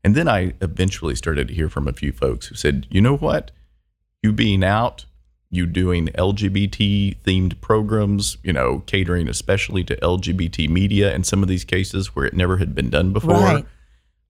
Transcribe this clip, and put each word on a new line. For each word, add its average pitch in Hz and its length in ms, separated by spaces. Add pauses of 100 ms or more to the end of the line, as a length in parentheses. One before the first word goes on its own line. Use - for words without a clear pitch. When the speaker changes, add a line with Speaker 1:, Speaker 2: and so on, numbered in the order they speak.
Speaker 1:
and 101 100
then 165 140
I 92 320
eventually 85 540
started 71 340
to - 60
hear 78 160
from 71 180
a 65 60
few 69 180
folks 64 360
who - 60
said, 71 360
"You 95 100
know 127 160
what? 151 340 (720)
You 107 100
being 104 300
out, 104 440 (440)
you 87 140
doing 87 500
L 95 200
G 101 140
B 98 180
T 101 580
themed 92 380
programs, 104 800
you 95 100
know, 65 320
catering 87 440
especially 98 560
to - 200
L 90 140
G 92 140
B 87 180
T 80 180
media 98 460
in 92 100
some 98 180
of 95 60
these 92 160
cases 95 500
where 67 120
it - 80
never 90 240
had 95 160
been - 160
done 90 240
before. 160 220
Speaker 2:
Right. 175 280 (640)